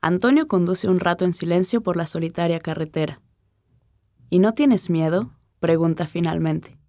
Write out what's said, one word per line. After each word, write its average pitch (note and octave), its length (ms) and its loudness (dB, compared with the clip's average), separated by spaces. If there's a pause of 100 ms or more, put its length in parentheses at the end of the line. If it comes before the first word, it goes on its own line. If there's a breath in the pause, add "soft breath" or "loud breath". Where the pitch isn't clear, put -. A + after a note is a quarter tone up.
Antonio A#3+ 480 2
conduce F#3 400 0
un F#3 120 2
rato F3 260 0
en F3 80 0
silencio F3+ 480 -2
por F3 160 -2
la E3+ 80 -4
solitaria E3 540 -2
carretera. D#3 600 -6 (1080)
"¿Y F3+ 80 4
no G#3+ 160 4
tienes C4 340 2
miedo?", E3 420 0 (300)
pregunta E3 460 0
finalmente. D#3+ 720 -4 (100)